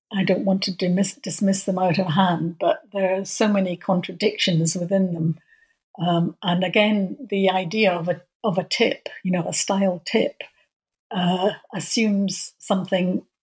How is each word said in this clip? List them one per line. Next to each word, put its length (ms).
I 100
don't 220
want 200
to 120
dismiss, 380
dismiss 500
them 140
out 200
of 80
hand, 540
but 220
there 260
are 60
so 240
many 280
contradictions 1000
within 380
them. 240
Um, 440
and 200
again, 540
the 200
idea 420
of 160
a, 120
of 140
a 60
tip, 440
you 80
know, 160
a 40
style 520
tip, 380
uh, 400
assumes 840
something 680